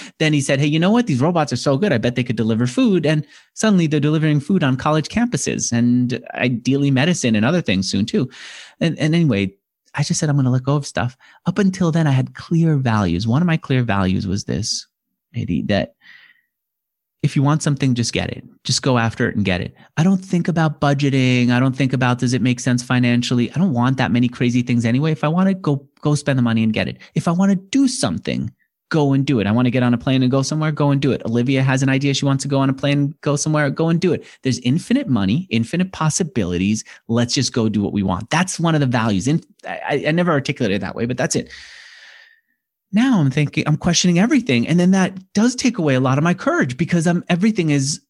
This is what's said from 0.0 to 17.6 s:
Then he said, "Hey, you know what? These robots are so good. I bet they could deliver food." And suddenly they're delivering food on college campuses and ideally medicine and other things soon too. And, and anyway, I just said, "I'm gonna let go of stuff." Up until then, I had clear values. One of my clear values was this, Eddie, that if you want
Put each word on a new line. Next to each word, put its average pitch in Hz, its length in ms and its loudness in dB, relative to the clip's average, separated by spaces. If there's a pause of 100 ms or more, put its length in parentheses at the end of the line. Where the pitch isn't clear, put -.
Then 156 140 0
he 151 80 2
said, 135 200 0
"Hey, 151 60 2
you 151 120 0
know 175 120 2
what? 240 160 2
These 139 140 0
robots 160 320 0
are 127 40 0
so 139 200 0
good. 190 160 0
I 120 60 2
bet 123 160 -2
they 127 100 -2
could 113 120 -4
deliver 113 300 0
food." 185 380 0
And 151 220 0 (260)
suddenly 185 340 2
they're 151 140 0
delivering 151 400 2
food 180 240 0
on 131 140 0
college 156 300 0
campuses - 640 -2
and 120 600 0
ideally 131 580 0
medicine 131 460 2
and 104 80 2
other 165 160 2
things 95 300 0
soon 104 160 0
too. 156 240 -2 (500)
And, 165 180 0
and 156 160 0
anyway, 113 380 2 (460)
I 147 40 0
just - 180 -2
said, 156 100 0
"I'm 139 60 0
gonna 131 140 2
let 127 120 0
go 139 140 0
of 143 100 -6
stuff." 120 300 -4 (280)
Up 170 140 -2
until 185 340 0
then, 165 140 2
I 139 60 2
had 131 220 -2
clear 165 420 0
values. 107 520 0
One 131 140 2
of 180 40 2
my 160 120 0
clear 127 240 0
values 98 440 0
was 95 180 -4
this, - 420 -6 (480)
Eddie, 110 300 -4
that 98 300 -2 (1300)
if 147 120 -2
you 147 80 2
want 147 200 2